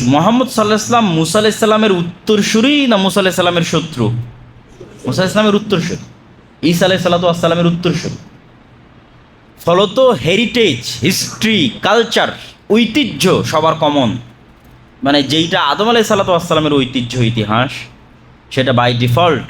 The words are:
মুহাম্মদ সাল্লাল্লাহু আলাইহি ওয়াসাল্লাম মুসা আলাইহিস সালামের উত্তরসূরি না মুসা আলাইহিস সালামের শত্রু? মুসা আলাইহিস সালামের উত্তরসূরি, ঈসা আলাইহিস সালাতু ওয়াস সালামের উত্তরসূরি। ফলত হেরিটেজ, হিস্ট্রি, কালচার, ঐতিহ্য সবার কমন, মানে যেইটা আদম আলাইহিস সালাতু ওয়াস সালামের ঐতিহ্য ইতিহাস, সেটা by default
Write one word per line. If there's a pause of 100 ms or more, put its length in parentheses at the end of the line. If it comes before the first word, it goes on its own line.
(140)
মুহাম্মদ
সাল্লাল্লাহু
আলাইহি
ওয়াসাল্লাম (100)
মুসা
আলাইহিস
সালামের
উত্তরসূরি (140)
না
মুসা
আলাইহিস
সালামের
শত্রু? (1000)
মুসা
আলাইহিস
সালামের
উত্তরসূরি, (580)
ঈসা
আলাইহিস
সালাতু
ওয়াস
সালামের
উত্তরসূরি। (1400)
ফলত (260)
হেরিটেজ, (220)
হিস্ট্রি, (240)
কালচার, (400)
ঐতিহ্য (260)
সবার
কমন, (920)
মানে (140)
যেইটা (120)
আদম
আলাইহিস
সালাতু
ওয়াস
সালামের
ঐতিহ্য (180)
ইতিহাস, (800)
সেটা
by (120)
default